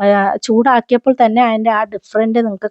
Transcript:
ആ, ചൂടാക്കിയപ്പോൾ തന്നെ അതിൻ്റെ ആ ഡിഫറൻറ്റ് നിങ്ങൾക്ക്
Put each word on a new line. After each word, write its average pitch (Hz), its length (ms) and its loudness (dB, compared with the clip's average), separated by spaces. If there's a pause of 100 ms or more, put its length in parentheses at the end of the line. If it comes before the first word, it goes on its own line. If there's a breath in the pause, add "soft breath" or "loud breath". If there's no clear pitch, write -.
ആ, 202 320 0 (100)
ചൂടാക്കിയപ്പോൾ 240 760 0
തന്നെ 226 260 2
അതിൻ്റെ 220 300 -2
ആ 214 40 0 (120)
ഡിഫറൻറ്റ് 220 520 -2
നിങ്ങൾക്ക് 208 240 -6